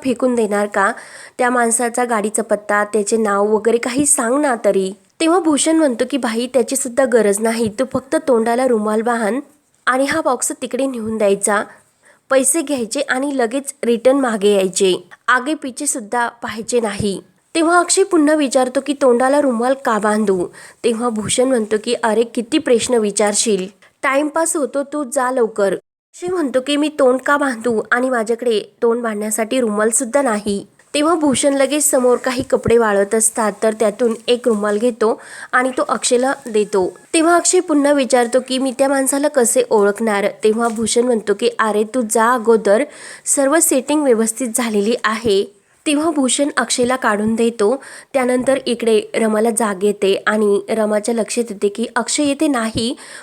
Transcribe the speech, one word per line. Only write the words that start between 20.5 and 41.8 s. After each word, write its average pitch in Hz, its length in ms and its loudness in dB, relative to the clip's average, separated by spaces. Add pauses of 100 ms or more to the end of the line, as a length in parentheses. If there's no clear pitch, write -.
तेव्हा 233 260 0
भूषण 214 340 -2
म्हणतो 226 400 0
की, 240 100 -2
"अरे 226 300 0
किती 233 340 -2
प्रश्न 254 360 2
विचारशील, 208 760 0 (360)
टाइमपास 294 520 0
होतो, 285 280 -2
तू 294 200 -6
जा 254 280 -2
लवकर." 220 440 0 (400)
अक्षय 349 120 -10
म्हणतो 294 340 -2
की, 285 160 -2
"मी 294 120 0 (100)
तोंड 254 200 4
का 285 180 0
बांधू 240 440 -2 (100)
आणि 247 180 0
माझ्याकडे 233 520 -2 (200)
तोंड 240 220 0
बांधण्यासाठी 220 560 -4
रुमाल 214 300 0
सुद्धा 240 320 0
नाही." 208 440 -2 (280)
तेव्हा 294 220 2
भूषण 285 380 2
लगेच 277 380 2
समोर 247 260 4
काही 254 260 -4
कपडे 233 340 2
वाळत 202 380 2
असतात, 220 360 0 (120)
तर 220 100 2
त्यातून 220 400 0 (140)
एक 240 200 0
रुमाल 208 300 0
घेतो 233 440 0 (300)
आणि 254 260 0
तो 311 120 0
अक्षयला 247 440 0 (180)
देतो. 202 420 0 (200)
तेव्हा 330 220 4
अक्षय 339 240 2
पुन्हा 294 340 2
विचारतो 254 460 2
की, 262 180 -6
"मी 262 140 -2
त्या 269 180 0
माणसाला 277 380 0
कसे 254 420 2
ओळखणार?" 208 560 0 (180)
तेव्हा 220 240 2
भूषण 226 340 -2
म्हणतो 226 320 0
की, 220 160 0 (100)
"अरे 214 240 2